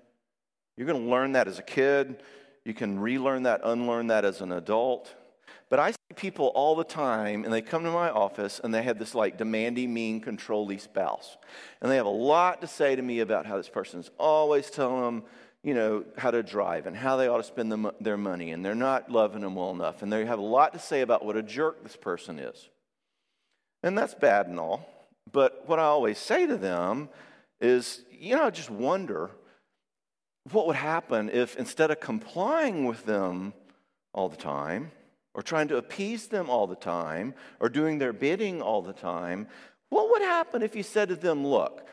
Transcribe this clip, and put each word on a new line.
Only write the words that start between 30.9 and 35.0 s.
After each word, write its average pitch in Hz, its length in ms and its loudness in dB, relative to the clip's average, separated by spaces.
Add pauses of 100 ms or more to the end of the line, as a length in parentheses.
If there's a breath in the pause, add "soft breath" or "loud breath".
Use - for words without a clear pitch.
if 120 260 2
instead 156 360 0
of 151 80 -2
complying 185 880 -2
with 117 200 -4
them 98 480 -2 (600 soft breath)
all 95 140 -2
the - 80 -6
time, 80 560 -6 (420)